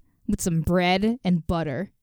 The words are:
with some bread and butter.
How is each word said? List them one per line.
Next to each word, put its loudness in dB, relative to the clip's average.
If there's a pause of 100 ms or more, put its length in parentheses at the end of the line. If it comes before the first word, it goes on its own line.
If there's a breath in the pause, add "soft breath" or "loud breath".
(280)
with -2
some 0
bread 2
and 2
butter. -4 (100)